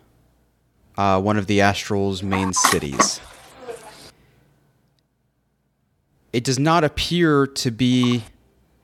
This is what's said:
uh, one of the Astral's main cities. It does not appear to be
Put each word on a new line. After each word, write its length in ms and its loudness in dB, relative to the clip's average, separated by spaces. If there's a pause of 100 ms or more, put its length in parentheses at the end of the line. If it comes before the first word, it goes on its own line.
(1000)
uh, 220 2
one 160 0
of 100 -2
the 140 0
Astral's 640 0
main 300 -2
cities. 680 0 (3000)
It 120 -2
does 140 -2
not 260 2
appear 640 2
to 240 -4
be 540 2 (580)